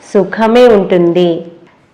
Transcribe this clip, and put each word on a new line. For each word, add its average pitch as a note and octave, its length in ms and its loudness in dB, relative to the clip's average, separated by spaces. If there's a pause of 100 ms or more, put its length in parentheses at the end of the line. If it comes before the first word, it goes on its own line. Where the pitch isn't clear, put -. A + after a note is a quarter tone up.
(140)
సుఖమే A3 540 0
ఉంటుంది. F3 760 0 (500)